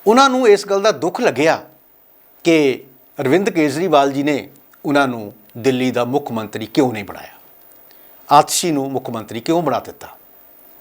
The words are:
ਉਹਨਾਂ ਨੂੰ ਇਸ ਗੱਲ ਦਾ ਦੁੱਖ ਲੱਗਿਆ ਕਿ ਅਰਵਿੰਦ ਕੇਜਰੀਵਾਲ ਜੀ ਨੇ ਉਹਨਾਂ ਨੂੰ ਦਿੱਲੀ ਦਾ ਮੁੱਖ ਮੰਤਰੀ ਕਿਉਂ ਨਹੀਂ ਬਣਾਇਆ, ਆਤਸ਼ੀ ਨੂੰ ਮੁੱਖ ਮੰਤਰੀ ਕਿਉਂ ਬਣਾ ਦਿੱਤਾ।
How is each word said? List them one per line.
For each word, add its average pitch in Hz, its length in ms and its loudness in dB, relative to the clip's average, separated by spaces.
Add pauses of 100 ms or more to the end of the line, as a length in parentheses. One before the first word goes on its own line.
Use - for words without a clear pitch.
ਉਹਨਾਂ 262 240 6
ਨੂੰ 254 180 2
ਇਸ 202 180 4
ਗੱਲ 196 160 -2
ਦਾ 214 100 2
ਦੁੱਖ 156 280 -4
ਲੱਗਿਆ 147 400 2 (840)
ਕਿ 151 400 2 (340)
ਅਰਵਿੰਦ 165 320 2
ਕੇਜਰੀਵਾਲ 151 600 2
ਜੀ 139 100 -4
ਨੇ 139 260 -4 (360)
ਉਹਨਾਂ 143 240 2
ਨੂੰ 110 240 -10 (260)
ਦਿੱਲੀ 127 320 0
ਦਾ 120 140 -2
ਮੁੱਖ 127 280 -4
ਮੰਤਰੀ 110 340 -8
ਕਿਉਂ 127 260 0
ਨਹੀਂ 104 120 -8
ਬਣਾਇਆ, - 280 -16 (960)
ਆਤਸ਼ੀ 156 440 2
ਨੂੰ 139 200 -2
ਮੁੱਖ 123 180 -6
ਮੰਤਰੀ 110 300 -10
ਕਿਉਂ 165 220 -2
ਬਣਾ 123 180 -2
ਦਿੱਤਾ। - 280 -16 (720)